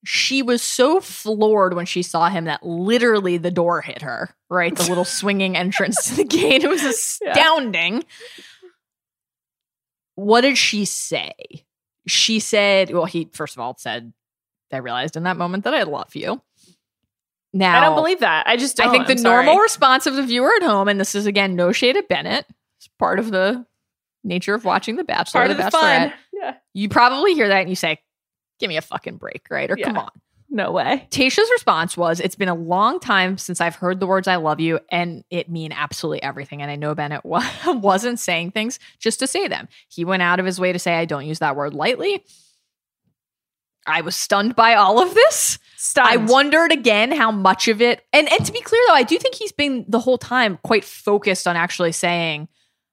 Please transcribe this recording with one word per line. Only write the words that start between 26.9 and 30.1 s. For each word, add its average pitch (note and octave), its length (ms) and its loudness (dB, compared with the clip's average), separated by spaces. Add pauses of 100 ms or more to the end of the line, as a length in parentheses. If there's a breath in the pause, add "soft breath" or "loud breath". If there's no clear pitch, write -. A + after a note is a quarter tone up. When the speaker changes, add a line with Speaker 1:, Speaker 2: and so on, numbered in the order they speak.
Speaker 1:
hear C4 140 2
that G3 140 4
and F3 80 -4
you F#3 60 -4
say, D#3+ 240 -4 (600)
"Give G#3+ 100 -6
me D#3 80 -4
a D3+ 40 -4
fucking - 360 -12
break," - 320 -16
right? C#3+ 200 -6
Or, F#3+ 80 -2
Speaker 2:
Yeah. - 80 -6
Speaker 1:
"Come G#3+ 120 -4
on." - 120 -8 (420)